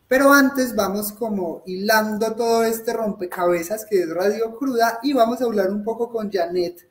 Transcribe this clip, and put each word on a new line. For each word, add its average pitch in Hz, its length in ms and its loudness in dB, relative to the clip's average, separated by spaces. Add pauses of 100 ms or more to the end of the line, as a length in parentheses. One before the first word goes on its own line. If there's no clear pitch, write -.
Pero 277 240 6
antes 262 440 4
vamos 202 360 -2
como 190 540 -6
hilando 214 720 0
todo 233 280 2
este 226 300 -2
rompecabezas 180 920 -2
que 190 160 2
es 165 80 -2
Radio 214 480 -2
Cruda 233 440 0
y 285 120 0
vamos 240 280 2
a 254 40 -2
hablar 202 260 0
un 208 120 -4
poco 226 280 -4
con 214 200 -6
Janet 175 600 -4